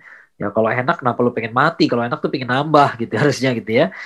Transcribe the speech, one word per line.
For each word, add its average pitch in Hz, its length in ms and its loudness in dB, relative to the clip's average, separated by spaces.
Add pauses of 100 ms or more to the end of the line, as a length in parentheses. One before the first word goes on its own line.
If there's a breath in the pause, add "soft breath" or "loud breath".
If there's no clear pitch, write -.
(360 soft breath)
Ya - 160 -6
kalau 110 160 2
enak 123 320 -2
kenapa 123 240 0
lu 120 80 2
pengen 113 240 -6
mati? 151 320 2
Kalau 120 160 0
enak 120 160 -4
tuh 185 80 -2
pengen 127 240 -6
nambah 143 480 2
gitu 113 180 -4
<laughs> 113 60 0
harusnya 131 320 0
gitu 107 160 -6
ya. 143 160 4 (180 loud breath)